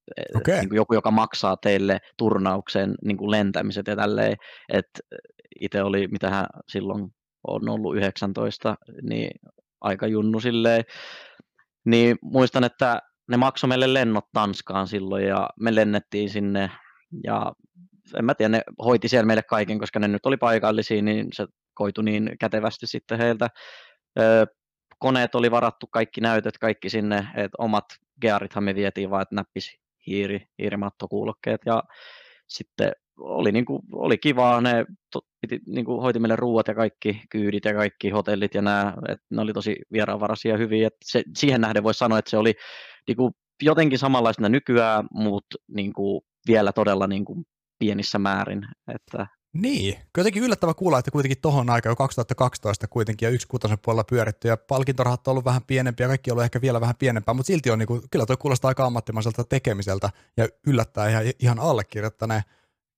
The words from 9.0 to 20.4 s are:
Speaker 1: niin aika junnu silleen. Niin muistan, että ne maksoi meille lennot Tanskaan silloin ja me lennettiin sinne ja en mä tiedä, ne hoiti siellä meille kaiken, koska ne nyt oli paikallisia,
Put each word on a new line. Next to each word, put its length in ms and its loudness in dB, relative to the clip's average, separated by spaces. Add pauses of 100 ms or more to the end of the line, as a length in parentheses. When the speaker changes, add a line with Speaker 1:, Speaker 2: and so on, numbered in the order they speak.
Speaker 1:
niin 280 -4 (500)
aika 260 -2
junnu 340 0
silleen. 440 2 (1000)
Niin 380 6
muistan, 420 2
että 380 0 (260)
ne 80 0
maksoi 320 2
meille 260 2
lennot 380 2
Tanskaan 560 -2
silloin 380 -4
ja 220 0 (120)
me 140 0
lennettiin 560 0
sinne 400 -2 (540)
ja 280 -4 (640)
en 60 0
mä 100 2
tiedä, 140 2
ne 140 2 (220)
hoiti 240 4
siellä 180 4
meille 160 4
kaiken, 360 -2
koska 200 -6
ne 100 2
nyt 180 -2
oli 100 2
paikallisia, 680 2